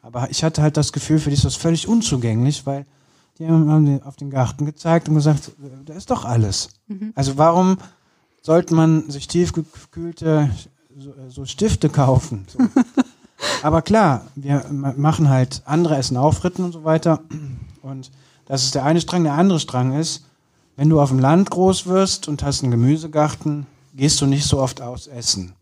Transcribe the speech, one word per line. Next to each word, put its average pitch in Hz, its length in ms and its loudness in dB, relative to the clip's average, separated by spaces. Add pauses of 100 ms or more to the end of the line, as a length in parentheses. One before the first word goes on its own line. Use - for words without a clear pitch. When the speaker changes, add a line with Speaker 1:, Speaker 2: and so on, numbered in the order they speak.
Speaker 1:
Aber 120 300 -8
ich - 120 -4
hatte 156 200 0
halt 151 140 2
das 151 140 0
Gefühl, 156 280 0
für 151 100 -4
die 143 60 0
ist 139 100 4
das 135 100 -4
völlig 165 320 -2
unzugänglich, 135 760 0
weil 139 200 -6 (520)
die 160 100 -8
haben, 160 240 4
haben 147 320 4
auf 139 120 -20
den 143 160 -14
Garten 135 340 -2
gezeigt 165 440 0
und 156 60 4
gesagt, 147 360 2 (340)
„Da 156 80 -20
ist 185 160 -18
doch 247 160 -2
alles.“ 110 440 -2 (180)
Speaker 2:
Mhm. 208 280 -10
Speaker 1:
Also 135 220 -2
warum 180 400 4 (640)
sollte 170 320 2
man 160 380 4
sich 139 160 -12
tiefgekühlte 165 1200 -2 (480)
so, 139 160 -20 (160)
so 135 160 -14
Stifte 202 440 -2
kaufen? 127 640 0
So. - 80 -16
Speaker 2:
<laughs> - 1040 -2
Speaker 1:
Aber 156 180 2
klar, 180 440 2 (100)
wir 139 360 -2
ma-, 139 260 -4
machen 151 320 2
halt, 131 360 0
andere 156 320 0
essen 127 200 -4
auch 147 160 2
Fritten 180 300 -4
und 175 100 -4
so 160 100 -16
weiter. 160 380 2 (600)
Und 135 300 -14 (340)
das 135 180 -4
ist - 120 -4
der 131 100 0
eine 165 160 2
Strang. 175 220 -2
Der 147 100 0
andere 170 260 2
Strang 127 340 -2
ist, 156 320 -6 (500)
wenn 143 140 2
du 160 120 6
auf 139 80 2
dem 131 100 2
Land 160 300 4
groß 185 380 0
wirst 185 400 0
und 151 160 -6
hast 143 200 -4
einen 127 80 0
Gemüsegarten, 147 960 0 (300)
gehst 139 260 0
du 143 40 0
nicht 139 200 0
so 143 140 2
oft 131 220 -2
aus 123 260 -14
essen. 101 540 -6